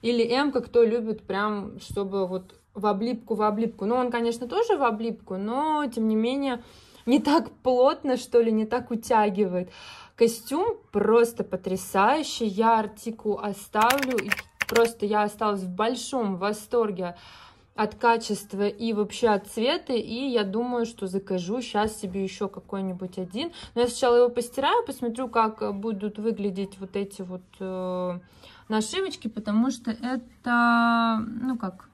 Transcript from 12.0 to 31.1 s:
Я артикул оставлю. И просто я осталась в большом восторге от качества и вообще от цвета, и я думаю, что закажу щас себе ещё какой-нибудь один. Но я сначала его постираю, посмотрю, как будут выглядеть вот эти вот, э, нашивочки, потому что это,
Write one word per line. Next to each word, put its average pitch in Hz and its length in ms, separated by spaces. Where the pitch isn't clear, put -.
Я 226 320
артикул 220 600
оставлю. 240 760
И 202 120
просто 226 380
я 208 180
осталась 208 380
в 180 120
большом 220 640
восторге 196 800
от 214 160
качества 214 720
и 226 240
вообще 208 380
от 202 180
цвета, 262 460
и 226 220
я 233 140
думаю, 233 440
что 214 180
закажу 190 560
щас 214 340
себе 196 280
ещё 196 260
какой-нибудь 190 720
один. 220 320
Но 233 60
я 247 60
сначала 240 280
его 247 140
постираю, 269 540
посмотрю, 247 460
как 220 460
будут 208 420
выглядеть 202 640
вот 190 160
эти 202 260
вот, 180 220
э, 185 600
нашивочки, 254 600
потому 214 420
что - 220
это, 233 1300